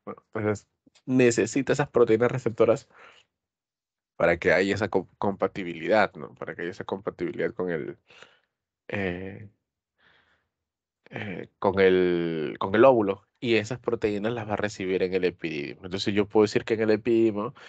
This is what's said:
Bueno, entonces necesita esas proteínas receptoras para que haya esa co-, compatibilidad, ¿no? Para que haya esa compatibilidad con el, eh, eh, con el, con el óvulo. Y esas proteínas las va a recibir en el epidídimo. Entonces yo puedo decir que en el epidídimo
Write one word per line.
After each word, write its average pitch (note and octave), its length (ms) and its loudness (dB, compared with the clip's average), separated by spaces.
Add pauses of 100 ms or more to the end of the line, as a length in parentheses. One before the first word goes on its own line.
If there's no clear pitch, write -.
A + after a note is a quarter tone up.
Bueno, - 200 -16 (100)
entonces G#2+ 320 -2 (400)
necesita B2+ 640 2
esas C#3 160 0
proteínas A#2 440 4
receptoras A2+ 560 0 (1300)
para E2+ 200 2
que E2+ 160 0
haya G2 220 2
esa G2 140 -2
co-, F#2+ 200 -2 (100)
compatibilidad, F#2+ 1000 -2
¿no? C#2 180 -14
Para - 220 -12
que - 60 -10
haya F2 100 -8
esa - 120 -14
compatibilidad F2 720 -6
con F2+ 160 -6
el, D2+ 260 -6 (920)
eh, F#2+ 600 -8 (1600)
eh, G#2 380 -10 (120)
con G2 180 0
el, F2 800 2
con G2 160 -4
el A2+ 100 6
óvulo. G#2+ 400 4 (180)
Y A#2 120 0
esas G#2+ 240 -2
proteínas G#2+ 560 -2
las A2 120 -8
va G#2 60 -4
a G2+ 40 0
recibir F#2+ 460 -2
en F#2 120 -2
el F2+ 100 0
epidídimo. D#2 640 -6
Entonces F#2+ 260 -4
yo G2+ 160 0
puedo G#2+ 160 4
decir A2+ 220 0
que A#2 80 -2
en G#2+ 80 -2
el A2 80 2
epidídimo A2+ 640 0 (140)